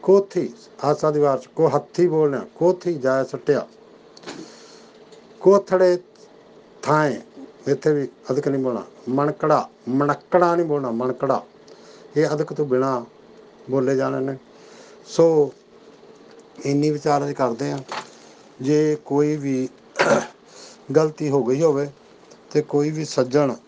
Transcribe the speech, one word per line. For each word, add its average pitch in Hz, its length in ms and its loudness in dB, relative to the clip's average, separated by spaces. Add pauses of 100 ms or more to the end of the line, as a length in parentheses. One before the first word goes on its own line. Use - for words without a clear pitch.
ਕੋਠੀ, 196 500 2 (320)
ਆਸਾ 151 260 0
ਦੀ 147 100 0
ਵਾਰ 139 180 2
'ਚ - 80 -12
ਕੋ - 220 0
ਹੱਥੀ 156 380 0
ਬੋਲਨੇ 156 300 2
ਆ, 101 180 -8
ਕੋਠੀ 175 400 0
ਜਾਏ 131 300 0
ਸੁੱਟਿਆ। 131 420 -2 (1700)
ਕੋਥੜੇ, 185 580 4 (840)
ਥਾਂਏ, 151 380 0 (480)
ਇੱਥੇ 139 240 0
ਵੀ 143 160 -2 (220)
ਅਧਿਕ 131 180 -2
ਨਹੀਂ 139 140 -2
ਬੋਲਣਾ। 120 220 -4 (240)
ਮਣਕੜਾ, 147 600 0 (200)
ਮਣਕੜਾ 147 680 2
ਨਹੀਂ 175 100 0
ਬੋਲਣਾ, 143 240 -2
ਮਣਕੜਾ। 123 540 -2 (720)
ਇਹ 156 100 2
ਅਧਿਕ 151 260 -4
ਤੋਂ 151 140 -2
ਬਿਨਾਂ 131 380 0 (680)
ਬੋਲੇ 131 260 0
ਜਾਣੇ 135 240 -2
ਨੇ। 135 180 -6 (680)
ਸੋ 160 460 4 (1120)
ਇੰਨੀ 143 260 0
ਵਿਚਾਰ 143 340 -2
ਅਸੀਂ 143 100 -6
ਕਰਦੇ 131 380 -2
ਹਾਂ। 139 60 -8 (840)
ਜੇ 151 440 2
ਕੋਈ 147 320 0
ਵੀ 131 320 -4 (300)
<clears throat> - 1000 -4
ਗਲਤੀ 156 340 0
ਹੋ 135 140 2
ਗਈ 131 180 -2
ਹੋਵੇ, 143 280 0 (640)
ਤੇ 151 100 0
ਕੋਈ 147 280 -2
ਵੀ 156 140 -6
ਸੱਜਣ 135 500 0 (140)